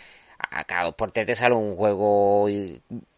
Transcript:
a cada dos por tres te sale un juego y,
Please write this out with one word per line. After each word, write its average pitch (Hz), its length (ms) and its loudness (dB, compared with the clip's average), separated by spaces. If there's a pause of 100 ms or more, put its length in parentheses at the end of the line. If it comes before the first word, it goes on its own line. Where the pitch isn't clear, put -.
(400)
a - 240 -8
cada 90 200 -2
dos 82 100 -4
por 107 160 -4
tres 107 160 -4
te 120 80 0
sale 123 220 2
un 107 200 -2
juego 101 720 4
y, 98 320 -6 (380)